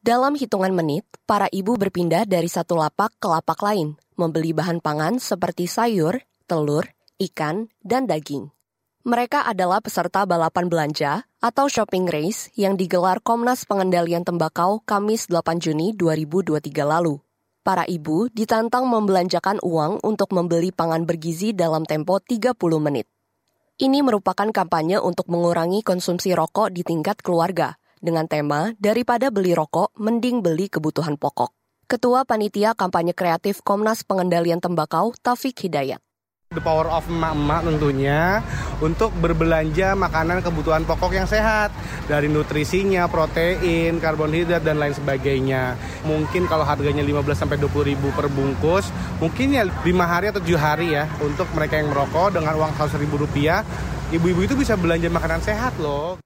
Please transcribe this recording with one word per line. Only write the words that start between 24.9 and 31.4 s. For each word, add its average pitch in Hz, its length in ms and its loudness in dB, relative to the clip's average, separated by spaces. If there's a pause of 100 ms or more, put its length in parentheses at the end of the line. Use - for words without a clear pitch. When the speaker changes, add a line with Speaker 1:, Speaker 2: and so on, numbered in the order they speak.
Speaker 1:
untuk 175 320 -2
mengurangi 170 480 0
konsumsi 180 560 -2
rokok 190 320 0
di 175 160 -6
tingkat 170 400 -2
keluarga, 165 480 0 (320)
dengan 160 240 0
tema 151 480 0
Daripada 233 560 0
Beli 185 240 2
Rokok, 160 400 -2
Mending 233 480 0
Beli 175 240 0
Kebutuhan 151 480 -2
Pokok. - 320 -2 (400)